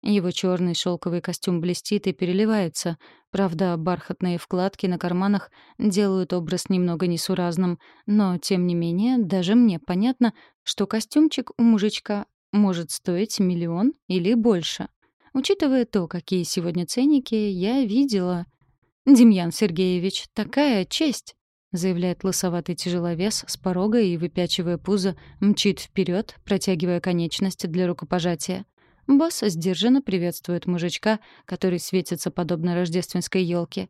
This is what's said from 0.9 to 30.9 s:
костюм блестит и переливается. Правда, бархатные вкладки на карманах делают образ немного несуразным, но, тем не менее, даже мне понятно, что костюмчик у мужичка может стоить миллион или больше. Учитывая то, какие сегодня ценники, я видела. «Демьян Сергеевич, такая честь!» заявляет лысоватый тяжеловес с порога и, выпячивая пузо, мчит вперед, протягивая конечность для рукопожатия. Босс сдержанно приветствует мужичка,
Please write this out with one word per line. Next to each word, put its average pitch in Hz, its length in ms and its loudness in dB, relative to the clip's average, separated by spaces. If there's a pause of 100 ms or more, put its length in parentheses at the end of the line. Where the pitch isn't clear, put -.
костюм 175 400 -4
блестит 180 440 -2
и 190 60 -2
переливается. 185 840 -2 (320)
Правда, 180 480 0
бархатные 175 580 -4
вкладки 185 480 -4
на 180 140 -2
карманах 185 520 -2 (280)
делают 190 560 0
образ 175 340 -4
немного 180 380 0
несуразным, 175 720 -2 (260)
но, 208 320 2
тем 180 300 0
не 175 80 0
менее, 175 420 0
даже 190 380 0
мне 226 240 6
понятно, 214 560 0 (280)
что - 240 -2
костюмчик 294 680 0
у 247 60 2
мужичка 208 640 2 (260)
может 190 380 2
стоить 190 500 -2
миллион 180 540 0 (120)
или 185 280 2
больше. 202 540 0 (440)
Учитывая 269 540 2
то, 180 200 -2
какие 175 360 -4
сегодня 170 420 -2
ценники, 269 500 2
я 214 480 0
видела. 196 640 0 (640)
«Демьян 220 460 8
Сергеевич, 180 840 0
такая 226 500 0
честь!» - 500 -4 (380)
заявляет 180 520 -2
лысоватый 175 520 -2
тяжеловес 175 720 -2
с - 80 -8
порога 196 440 0
и, 180 180 0
выпячивая 175 580 -2
пузо, 185 400 -2 (240)
мчит 202 400 2
вперед, 185 640 -4
протягивая 180 560 0
конечность 180 680 -2
для 180 180 0
рукопожатия. 180 800 -4 (420)
Босс 294 340 2
сдержанно 190 600 2
приветствует 175 680 -4
мужичка, 180 540 -2 (240)